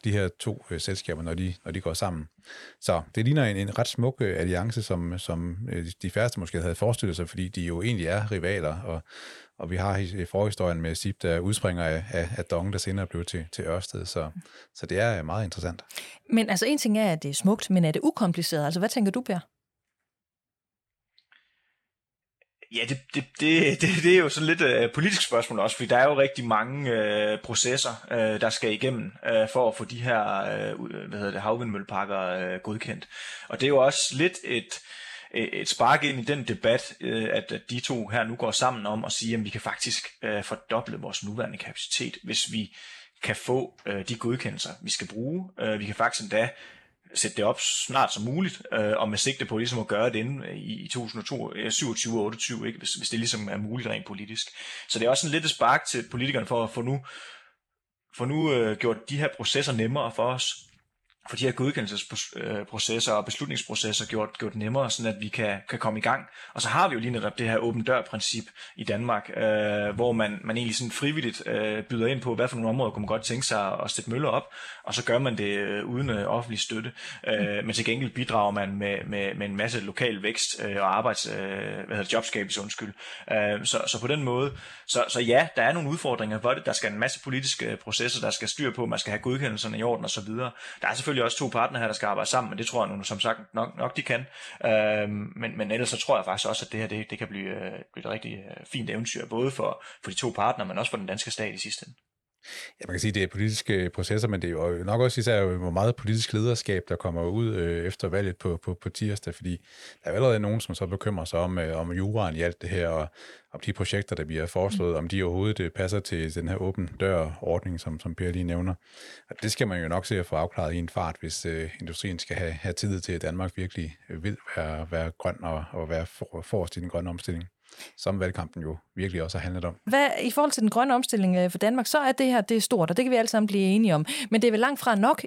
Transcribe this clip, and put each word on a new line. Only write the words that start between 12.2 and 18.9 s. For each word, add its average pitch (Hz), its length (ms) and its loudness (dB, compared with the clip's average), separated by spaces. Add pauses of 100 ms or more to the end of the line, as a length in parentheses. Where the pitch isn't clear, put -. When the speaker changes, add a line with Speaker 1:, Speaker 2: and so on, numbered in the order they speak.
Speaker 1:
af 85 80 -4
Dong, 90 280 0
der 95 60 -2
senere 95 280 -2
blev 85 180 -4
til, 80 280 -6
til 90 120 -6
Ørsted, 87 400 -4
så, 82 260 -4 (440)
så - 120 -10
det 90 120 0
er, 110 200 2
øh, 78 80 -4
meget 101 180 -2
interessant. 87 400 -6 (460)
Speaker 2:
Men 220 200 4
altså, 196 160 2
en 294 120 4
ting 214 200 2
er, 208 140 4
at 160 100 -2
det 143 60 -2
er 143 60 -2
smukt, 202 360 2
men 180 140 6
er 156 80 4
det - 100 2
ukompliceret? 175 600 2
Altså, 160 160 0
hvad 208 80 2
tænker 196 240 4